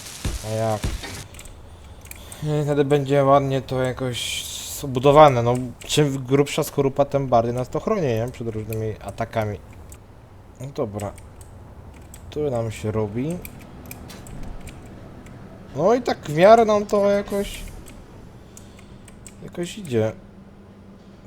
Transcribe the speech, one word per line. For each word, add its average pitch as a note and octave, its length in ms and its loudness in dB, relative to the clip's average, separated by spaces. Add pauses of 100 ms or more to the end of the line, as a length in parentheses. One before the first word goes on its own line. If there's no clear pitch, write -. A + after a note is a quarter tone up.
(480)
a A2 60 -2
jak? A2 260 0 (1600)
I D3+ 220 0
wtedy C#3+ 200 2
będzie C#3 400 4
ładnie C3+ 380 4
to C3 200 -2
jakoś B2+ 600 -4 (360)
zbudowane. C#3 640 8
No, A#2+ 120 2 (320)
czym C3+ 380 0
grubsza C#3 380 2
skorupa, C#3 420 0
tym C#3 240 -2
bardziej A#2+ 260 4
nas B2 140 -4
to D3+ 120 -4
chroni, G#3 220 0
nie? A#2+ 300 0
Przed A#2 160 -8
różnymi A2 520 -4
atakami. G#2+ 580 -4 (1000)
No C3 140 -10
dobra. G#2 380 -4 (1160)
Tu D3+ 200 -2
nam A#2 200 -2
się G#2+ 200 -4
robi. A2 460 -2 (2500)
No F3+ 180 4
i B3+ 80 2
tak - 160 -2
w D3 180 -6
miarę A3 280 10
nam G#3 220 2
to G3+ 240 4
jakoś... G3+ 500 -2 (1800)
Jakoś - 360 -10
idzie. A#2 340 0 (1160)